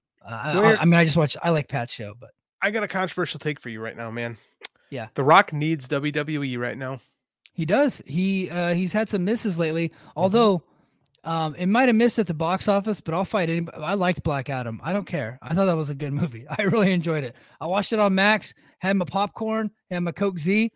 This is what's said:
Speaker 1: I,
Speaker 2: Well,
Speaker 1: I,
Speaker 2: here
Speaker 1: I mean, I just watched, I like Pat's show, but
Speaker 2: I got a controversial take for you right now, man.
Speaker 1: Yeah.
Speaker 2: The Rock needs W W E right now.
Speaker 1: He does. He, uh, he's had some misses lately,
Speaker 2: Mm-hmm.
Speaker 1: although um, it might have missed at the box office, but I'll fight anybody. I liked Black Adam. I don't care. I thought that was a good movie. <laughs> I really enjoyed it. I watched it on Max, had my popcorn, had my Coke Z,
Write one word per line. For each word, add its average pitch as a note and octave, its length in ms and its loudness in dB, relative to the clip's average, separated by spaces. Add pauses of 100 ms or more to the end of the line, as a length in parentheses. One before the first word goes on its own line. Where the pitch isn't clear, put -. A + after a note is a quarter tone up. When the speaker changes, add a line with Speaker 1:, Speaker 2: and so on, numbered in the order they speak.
(260)
Speaker 1:
I, A#2 300 -4
Speaker 2:
Well, F#3+ 100 4
Speaker 1:
I, - 40 8
Speaker 2:
here A3 120 6
Speaker 1:
I D#3 40 4
mean, E3+ 100 8
I E3+ 100 6
just D#3 120 2
watched, D3+ 260 2
I E3+ 80 0
like D3+ 160 0
Pat's B2 260 -6
show, G#2 260 -12
but - 120 -20 (300)
Speaker 2:
I G3+ 100 0
got A3 120 -2
a G3+ 40 -4
controversial F3+ 520 -4
take D3+ 200 -4
for - 100 -14
you A2 120 -10
right A2+ 160 -10
now, A2+ 120 -10
man. A#2 280 -6 (520)
Speaker 1:
Yeah. A#2 260 -10
Speaker 2:
The C#3 80 0
Rock E3 300 6
needs D3+ 340 -2
W D3 240 -2
W D3 320 -4
E B2+ 140 -4
right A#2+ 200 -4
now. C3 220 -8 (540)
Speaker 1:
He D#3+ 120 -4
does. B3 400 2
He, F#3 440 -2
uh, F3 240 -2
he's F3 200 0
had G#3+ 160 0
some F#3 160 0
misses G#3 340 0
lately, E3 300 -2
Speaker 2:
Mm-hmm. - 260 -18
Speaker 1:
although F#3+ 480 4 (640)
um, D#3+ 280 -2
it F3+ 100 -4
might A#3 220 4
have A#3 100 4
missed A#3 220 4
at G#3 60 0
the E3+ 80 -2
box E3 360 -2
office, G3+ 320 0
but D#3 120 -6
I'll F3+ 120 0
fight F3 240 0
anybody. E3 280 -4
I D#3+ 180 -4
liked F#3 280 0
Black C#3 260 -2
Adam. A#2 320 -6
I D#3 120 -4
don't G3+ 120 -4
care. B2+ 360 -6
I - 120 -6
thought G3 120 2
that F3+ 100 4
was D#3 140 -2
a D3 60 -6
good C#3 180 -6
movie. C3 340 -4
<laughs> - 20 -18
I - 120 -4
really G3 320 4
enjoyed D#3+ 320 0
it. A#2+ 100 -12 (240)
I C#3+ 60 -8
watched F#3 260 -2
it A3 80 2
on G3+ 160 4
Max, G3+ 380 2 (260)
had F#3+ 160 0
my F#3+ 80 0
popcorn, A3 680 -4 (220)
had F3+ 80 -4
my F3 140 -4
Coke G3 260 -2
Z, G#3 360 2